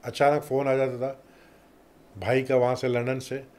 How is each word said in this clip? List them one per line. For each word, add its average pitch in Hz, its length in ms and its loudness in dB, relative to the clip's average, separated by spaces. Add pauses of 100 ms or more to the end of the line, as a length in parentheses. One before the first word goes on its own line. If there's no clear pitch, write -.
اچانک 143 420 2
فون 135 240 -2
آ 135 80 2
جاتا 131 220 0
تھا، 135 160 -4 (1040)
بھائی 120 280 0
کا 131 100 2
وہاں 123 200 4
سے، 127 120 -4
لندن 127 320 -2
سے۔ 135 220 -8 (180)